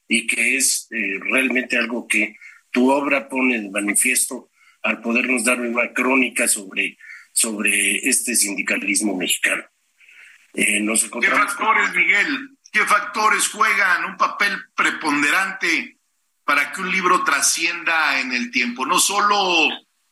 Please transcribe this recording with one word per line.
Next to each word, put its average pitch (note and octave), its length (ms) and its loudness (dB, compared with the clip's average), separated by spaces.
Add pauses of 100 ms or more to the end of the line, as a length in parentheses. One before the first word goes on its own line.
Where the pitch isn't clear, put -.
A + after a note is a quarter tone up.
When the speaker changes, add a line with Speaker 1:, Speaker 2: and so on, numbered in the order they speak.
Speaker 1:
y A#2 180 -2
que A#2 320 0
es, - 340 -2
eh, G2 300 -4
realmente B2 560 0
algo A#2 300 -4
que G#2+ 280 -2 (360)
tu B2+ 200 4
obra C#3+ 380 0
pone B2+ 320 0
de G2+ 80 -8
manifiesto G#2 800 -2 (340)
al A2 180 -2
podernos A#2+ 440 0
dar B2 160 0
una A#2 320 -2
crónica C3 540 0
sobre, - 500 -4 (340)
sobre G#2 640 0 (120)
este A#2+ 260 0
sindicalismo G2+ 800 -2
mexicano. - 480 -2 (880)
Eh, G2+ 260 0
nos A2 220 0
Speaker 2:
¿Qué - 60 0
Speaker 1:
encontramos - 460 0
Speaker 2:
factores, - 400 0
Miguel? G3 560 0 (220)
¿Qué G#3 140 2
factores G#3 640 2
juegan G3+ 560 2
un F#3+ 120 -10
papel G3+ 400 0 (180)
preponderante D#3 1200 0 (440)
para C#3+ 280 2
que F#3+ 100 -8
un F#3 100 -4
libro F3+ 320 2
trascienda D#3+ 960 0
en C3 140 -4
el A#2+ 180 -2
tiempo? B2 340 -2
No F3+ 140 2
solo F#3+ 720 2 (420)